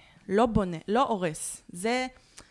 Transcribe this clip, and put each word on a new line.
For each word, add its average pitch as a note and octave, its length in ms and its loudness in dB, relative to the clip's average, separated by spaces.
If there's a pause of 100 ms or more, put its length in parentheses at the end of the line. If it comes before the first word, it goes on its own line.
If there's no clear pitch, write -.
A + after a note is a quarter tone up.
(300)
לא A3 160 4
בונה, G3+ 320 0 (100)
לא A#3 200 2
הורס. F3+ 640 -4
זה, A#3 360 -2 (440)